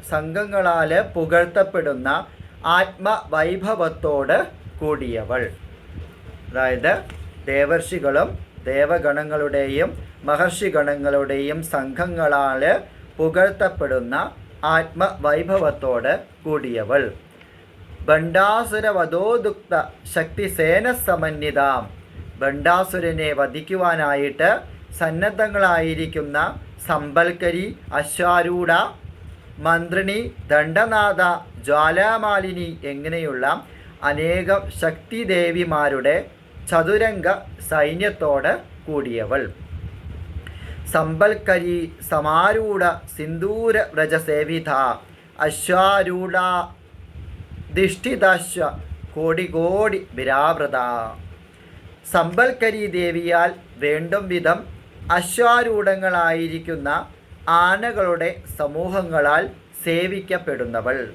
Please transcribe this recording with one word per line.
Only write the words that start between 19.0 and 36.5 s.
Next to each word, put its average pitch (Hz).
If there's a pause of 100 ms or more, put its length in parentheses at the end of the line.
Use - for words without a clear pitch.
ശക്തിസേന 170 (200)
സമന്വിതാം. 147 (600)
ഭണ്ഡാസുരനെ 160
വധിക്കുവാനായിട്ട് 151 (480)
സന്നദ്ധങ്ങളായിരിക്കുന്ന 165 (500)
സമ്പൽക്കരി, 170 (320)
അശ്വാരൂഢ, 175 (960)
മന്ത്രിണി, 175 (360)
ദണ്ഡനാഥ, 196 (460)
ജ്വാലാമാലിനി 190 (240)
എങ്ങനെയുള്ള 147 (640)
അനേകം 175 (180)
ശക്തിദേവിമാരുടെ 165 (540)